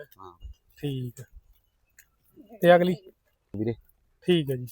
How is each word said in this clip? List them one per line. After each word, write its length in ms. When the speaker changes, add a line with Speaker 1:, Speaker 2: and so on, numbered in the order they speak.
Speaker 1:
ਹੈ? 40
Speaker 2:
ਹਾਂ। 120
Speaker 1:
ਠੀਕ 440
ਆ। 40
ਤੇ 120
ਅਗਲੀ? 200
Speaker 2:
ਵੀਰੇ। 160
Speaker 1:
ਠੀਕ 240
ਆ 60
ਜੀ। 160